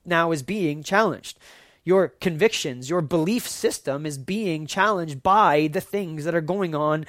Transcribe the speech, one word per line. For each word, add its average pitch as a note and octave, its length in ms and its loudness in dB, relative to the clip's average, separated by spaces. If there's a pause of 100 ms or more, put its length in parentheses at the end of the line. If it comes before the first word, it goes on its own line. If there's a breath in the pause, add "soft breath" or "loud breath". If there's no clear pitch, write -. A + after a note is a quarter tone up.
now E3+ 260 2
is C#3+ 140 -2
being D#3 400 -2
challenged. F#3+ 520 0 (480 loud breath)
Your F3+ 220 4
convictions, D3+ 840 -2
your F3 120 0
belief E3+ 480 0
system D3 580 -4
is D3 100 -6
being D#3+ 520 -4
challenged F3 520 0
by F#3 460 6
the D#3 140 -2
things D#3+ 440 -6
that E3 100 -2
are E3+ 60 2
going E3+ 360 -2
on D3+ 320 0